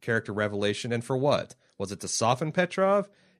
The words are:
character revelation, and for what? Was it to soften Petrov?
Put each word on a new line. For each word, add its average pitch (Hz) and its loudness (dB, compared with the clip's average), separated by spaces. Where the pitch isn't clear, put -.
character 113 -2
revelation, 104 0
and 117 -2
for 135 -2
what? 127 0
Was 101 -4
it 92 -10
to 95 -8
soften 127 0
Petrov? 190 2